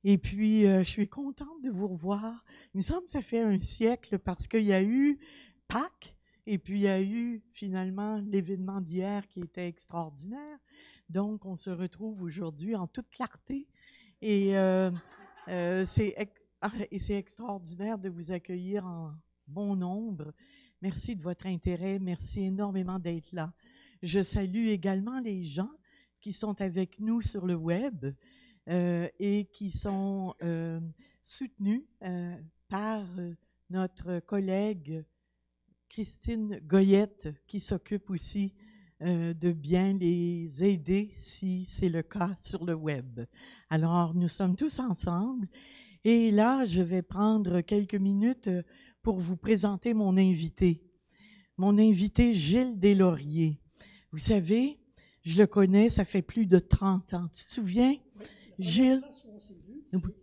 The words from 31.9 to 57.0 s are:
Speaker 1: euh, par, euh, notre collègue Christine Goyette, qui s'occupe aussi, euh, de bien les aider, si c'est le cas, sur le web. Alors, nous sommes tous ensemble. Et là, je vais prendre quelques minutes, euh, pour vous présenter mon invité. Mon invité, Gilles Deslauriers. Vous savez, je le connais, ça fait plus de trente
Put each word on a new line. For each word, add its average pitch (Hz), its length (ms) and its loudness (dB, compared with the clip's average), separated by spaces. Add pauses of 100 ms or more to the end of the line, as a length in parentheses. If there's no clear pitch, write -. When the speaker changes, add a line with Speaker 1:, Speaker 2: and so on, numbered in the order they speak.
Speaker 1:
euh, 180 340 -8 (320)
par, 208 380 -6 (140)
euh, 175 160 -10 (340)
notre 180 520 -4
collègue 190 840 -4 (840)
Christine 214 800 -6
Goyette, 196 640 4 (160)
qui 202 140 -8
s'occupe 202 500 -6
aussi, 196 460 -4 (480)
euh, 170 320 -2
de 170 160 0
bien 175 420 0
les 175 720 -2
aider, 196 520 2
si 185 500 -4
c'est - 240 0
le 165 120 0
cas, 185 400 -4
sur 170 240 -6
le 175 80 0
web. 135 480 -4 (480)
Alors, 165 460 2
nous 175 140 2
sommes 180 260 0
tous 285 240 -2
ensemble. 214 680 -2 (560)
Et 226 280 6
là, 240 340 4
je 180 160 2
vais 180 220 0
prendre 202 580 2
quelques 208 340 0
minutes, 202 520 2
euh, 180 160 0 (400)
pour 202 160 0
vous 175 180 -2
présenter 208 560 0
mon 196 240 4
invité. 175 640 4 (760)
Mon 202 200 4
invité, 214 560 6
Gilles 208 460 2
Deslauriers. 165 800 4 (520)
Vous 156 60 -10
savez, 214 560 2 (500)
je 165 140 0
le 208 80 10
connais, 202 440 6
ça 208 160 2
fait 190 180 0
plus 226 240 0
de 180 100 8
trente 185 560 2